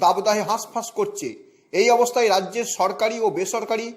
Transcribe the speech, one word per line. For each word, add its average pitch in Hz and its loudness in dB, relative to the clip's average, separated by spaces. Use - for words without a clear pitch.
দাবদাহে 202 2
হাঁসফাঁস 220 -4
করছে। 202 -4
এই 196 4
অবস্থায় 240 2
রাজ্যের 196 0
সরকারি 208 -2
ও - 2
বেসরকারি 220 -4